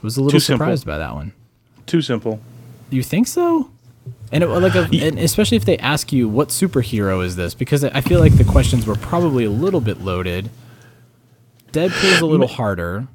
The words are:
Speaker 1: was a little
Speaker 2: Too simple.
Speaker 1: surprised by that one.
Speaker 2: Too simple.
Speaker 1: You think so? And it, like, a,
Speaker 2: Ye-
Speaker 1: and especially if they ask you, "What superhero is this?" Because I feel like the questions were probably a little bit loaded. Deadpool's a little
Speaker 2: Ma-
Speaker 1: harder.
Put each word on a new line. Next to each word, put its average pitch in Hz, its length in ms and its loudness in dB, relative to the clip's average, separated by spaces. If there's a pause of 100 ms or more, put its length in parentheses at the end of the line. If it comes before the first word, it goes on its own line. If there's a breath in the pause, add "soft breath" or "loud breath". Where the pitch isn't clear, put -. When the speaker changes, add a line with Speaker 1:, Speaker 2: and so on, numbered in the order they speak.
Speaker 1:
was 110 140 -6
a 135 60 -2
little 143 160 4
Speaker 2:
Too - 60 6
simple. 139 200 0
Speaker 1:
surprised 165 220 -2
by 76 120 -6
that 71 160 -6
one. 76 180 -10 (540)
Speaker 2:
Too 165 140 0
simple. 113 400 -4 (500)
Speaker 1:
You 131 120 -2
think 196 240 0
so? 339 460 -2 (580)
And 156 140 0
it, - 40 -2
like, 180 280 2
a, 180 160 2
Speaker 2:
Ye- 156 160 0
Speaker 1:
and 156 100 -4
especially 208 380 0
if 104 80 0
they 170 140 2
ask 143 340 -4
you, 123 160 2
"What 127 220 0
superhero 104 720 -2
is 90 100 -4
this?" 87 200 -6
Because 139 280 -2
I 135 180 -2
feel 175 200 2
like - 160 8
the - 80 6
questions 123 420 2
were 107 80 -2
probably 143 500 0
a 104 60 0
little 160 300 0
bit 107 200 -4
loaded. 92 500 -4 (1200 soft breath)
Deadpool's 185 480 2
a 165 60 0
little 160 200 4
Speaker 2:
Ma- 120 80 -4
Speaker 1:
harder. 101 600 -4